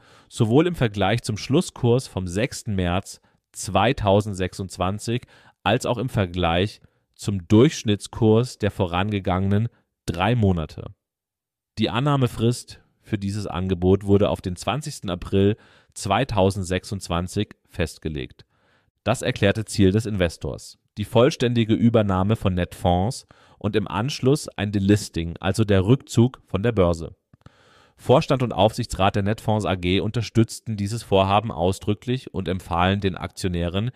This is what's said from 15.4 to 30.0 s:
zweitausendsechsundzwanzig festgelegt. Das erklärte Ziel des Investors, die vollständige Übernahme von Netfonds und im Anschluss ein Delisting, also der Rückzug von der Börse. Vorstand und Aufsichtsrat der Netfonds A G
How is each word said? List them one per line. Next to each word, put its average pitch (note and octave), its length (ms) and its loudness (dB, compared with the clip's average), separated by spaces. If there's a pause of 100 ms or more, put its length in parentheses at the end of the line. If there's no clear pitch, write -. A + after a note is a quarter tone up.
zweitausendsechsundzwanzig F#2+ 1600 -2 (120)
festgelegt. - 760 -8 (580)
Das G#2+ 160 0
erklärte G2+ 460 -2
Ziel F#2+ 260 2
des A2 140 0
Investors, F2 720 -6 (180)
die G#2 80 -6
vollständige A#2 680 2
Übernahme G#2 640 4
von F#2+ 180 -2
Netfonds F2+ 720 -2 (320)
und G#2 180 -2
im G2+ 100 -2
Anschluss C3 600 -2
ein G#2 240 -4
Delisting, G2 680 0
also G2 240 0
der G2 200 2
Rückzug A#2+ 600 2
von F#2+ 160 -6
der A#2+ 100 0
Börse. E2+ 440 0 (840)
Vorstand C3 440 2
und A#2 120 -4
Aufsichtsrat G2+ 600 0
der G2+ 100 0
Netfonds G#2+ 420 -2
A F2 80 0
G F2+ 260 0